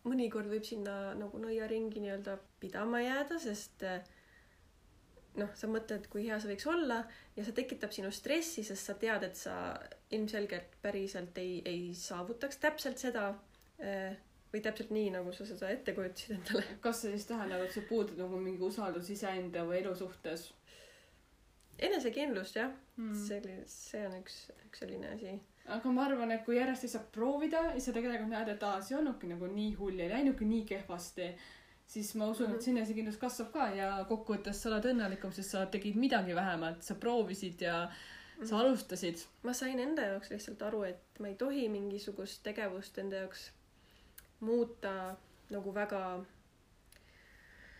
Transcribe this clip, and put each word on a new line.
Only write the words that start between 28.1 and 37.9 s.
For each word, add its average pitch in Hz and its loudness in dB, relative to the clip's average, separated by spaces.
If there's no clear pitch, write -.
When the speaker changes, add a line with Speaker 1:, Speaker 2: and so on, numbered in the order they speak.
Speaker 2:
näed, 220 0
et 208 -2
aa, 196 2
see 262 -2
olnudki 269 2
nagu 175 -2
nii 208 0
hull 190 0
ja 170 2
läinudki 262 6
nii 220 6
kehvasti, 180 -4
siis - -4
ma 214 2
usun, 226 2
et 233 2
Speaker 1:
Mhm. 226 -4
Speaker 2:
sinu 247 6
enesekindlus 220 0
kasvab 247 -2
ka 277 4
ja 196 2
kokkuvõttes 208 0
sa 233 0
oled 214 4
õnnelikum, 202 2
sest 196 -6
sa 190 2
tegid 202 0
midagi 220 6
vähemalt, 170 2
sa - -4
proovisid 196 2
ja 170 2